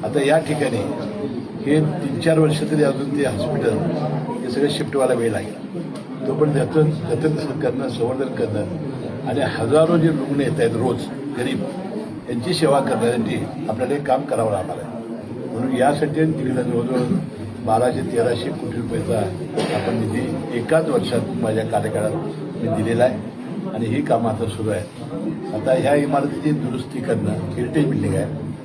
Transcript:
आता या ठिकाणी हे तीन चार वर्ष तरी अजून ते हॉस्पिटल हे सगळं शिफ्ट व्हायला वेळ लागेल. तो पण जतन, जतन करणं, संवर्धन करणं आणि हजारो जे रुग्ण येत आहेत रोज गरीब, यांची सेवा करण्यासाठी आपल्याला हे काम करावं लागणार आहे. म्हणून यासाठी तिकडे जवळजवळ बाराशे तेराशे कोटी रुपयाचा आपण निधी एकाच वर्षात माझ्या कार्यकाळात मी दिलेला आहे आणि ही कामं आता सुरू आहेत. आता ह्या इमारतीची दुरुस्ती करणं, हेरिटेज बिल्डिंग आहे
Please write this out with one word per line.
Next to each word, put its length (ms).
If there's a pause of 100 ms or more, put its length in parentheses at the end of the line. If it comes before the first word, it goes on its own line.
आता 220
या 120
ठिकाणी 380 (920)
हे 100
तीन 400
चार 180
वर्ष 220
तरी 220
अजून 360
ते 60
हॉस्पिटल 540 (540)
हे 180
सगळं 180
शिफ्ट 280
व्हायला 180
वेळ 180
लागेल. 460 (480)
तो 80
पण 180
जतन, 380
जतन 720
करणं, 280
संवर्धन 460
करणं 300 (640)
आणि 120
हजारो 560
जे 120
रुग्ण 320
येत 180
आहेत 160
रोज 220 (420)
गरीब, 240 (680)
यांची 240
सेवा 260
करण्यासाठी 880
आपल्याला 260
हे 60
काम 220
करावं 300
लागणार 300
आहे. 200 (460)
म्हणून 280
यासाठी 480
तिकडे 380
जवळजवळ 540 (500)
बाराशे 460
तेराशे 380
कोटी 300
रुपयाचा 380 (560)
आपण 200
निधी 640
एकाच 300
वर्षात 320 (220)
माझ्या 240
कार्यकाळात 440 (520)
मी 200
दिलेला 220
आहे 280 (420)
आणि 120
ही 160
कामं 280
आता 160
सुरू 220
आहेत. 180 (680)
आता 180
ह्या 220
इमारतीची 560
दुरुस्ती 500
करणं, 300
हेरिटेज 560
बिल्डिंग 280
आहे 380 (120)